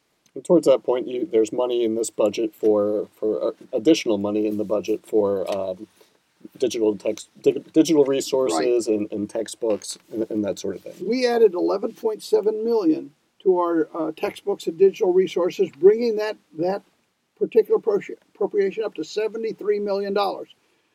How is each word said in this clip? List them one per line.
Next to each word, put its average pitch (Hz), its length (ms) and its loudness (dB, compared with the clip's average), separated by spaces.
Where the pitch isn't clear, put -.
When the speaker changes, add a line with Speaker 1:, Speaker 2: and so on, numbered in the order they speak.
Speaker 1:
And 135 100 -14
towards 165 220 4
that 135 180 4
point, 123 220 0
you, 123 240 -4
there's 110 220 2
money 123 320 0
in 110 100 0
this 113 160 -2
budget 110 440 -2
for, 104 600 2
for, 107 340 -2
uh, 110 40 -2
additional 120 460 2
money 104 280 -2
in 107 100 -4
the 101 80 -4
budget 104 420 -4
for, 98 500 0
um, 95 300 -6
digital 110 400 0
text, - 340 -6
dig-, - 300 0
digital 151 320 6
resources 127 840 0
Speaker 2:
Right. 107 100 2
Speaker 1:
and, 104 140 -4
and 104 180 -6
textbooks 110 720 -6
and, 110 180 -4
and 107 140 -2
that 92 140 -4
sort 98 180 -6
of 92 60 -18
thing. 180 260 -10
Speaker 2:
We 247 180 0
added 233 280 4
eleven 190 400 -2
point 214 280 -6
seven 214 420 0
million 185 480 0
to 180 160 4
our, 170 340 0
uh, 156 240 -6
textbooks - 520 -6
and 165 100 -4
digital 190 340 4
resources, 180 580 0
bringing 208 460 4
that, 208 200 -4
that 185 240 -2
particular 427 440 2
appro-, - 340 -4
appropriation 202 500 -2
up 202 100 -8
to 214 100 -8
seventy-three 208 760 -4
million 202 340 -4
dollars. 202 360 -4